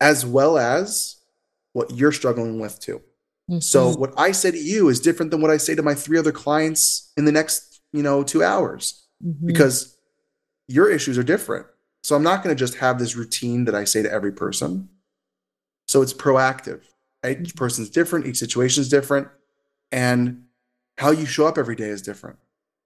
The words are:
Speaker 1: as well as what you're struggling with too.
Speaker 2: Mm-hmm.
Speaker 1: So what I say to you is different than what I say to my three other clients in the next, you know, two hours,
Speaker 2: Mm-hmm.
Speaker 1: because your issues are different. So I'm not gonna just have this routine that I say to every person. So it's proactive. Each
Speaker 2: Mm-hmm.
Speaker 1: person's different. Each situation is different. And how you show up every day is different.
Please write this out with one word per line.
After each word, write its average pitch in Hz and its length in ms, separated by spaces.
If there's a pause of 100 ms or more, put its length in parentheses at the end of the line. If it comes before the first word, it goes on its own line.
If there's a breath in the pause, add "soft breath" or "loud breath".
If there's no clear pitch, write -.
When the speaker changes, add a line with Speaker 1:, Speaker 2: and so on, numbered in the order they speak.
Speaker 1:
as 139 260
well 139 320
as 151 580 (560)
what 123 200
you're 135 200
struggling 117 480
with 107 200
too. - 180 (520)
Speaker 2:
Mm-hmm. 175 100
Speaker 1:
So 139 360
what 135 220
I 175 140
say 190 180
to 170 80
you 175 300
is 123 120
different 165 300
than 160 100
what 156 100
I 156 80
say 156 160
to 151 80
my 147 120
three 147 240
other 156 140
clients 156 840
in 147 100
the 147 60
next, - 480 (120)
you 147 100
know, 139 200
two 156 200
hours, - 600 (220)
Speaker 2:
Mm-hmm. 165 220
Speaker 1:
because 151 500 (720)
your 160 220
issues 143 260
are 123 60
different. 123 440 (360)
So - 140
I'm 147 60
not 185 200
gonna 165 120
just 127 220
have 127 220
this 120 180
routine 120 500
that 107 80
I 104 100
say 104 180
to 95 100
every 98 200
person. 98 560 (1000)
So 139 140
it's 131 100
proactive. 131 720 (420)
Each 131 140
Speaker 2:
Mm-hmm. 170 180
Speaker 1:
person's 117 320
different. 170 380
Each 120 120
situation 127 440
is 127 80
different. 139 380 (600)
And 123 540 (540)
how 139 140
you 156 120
show 151 220
up 160 100
every 120 200
day 113 120
is 101 140
different. - 360 (480)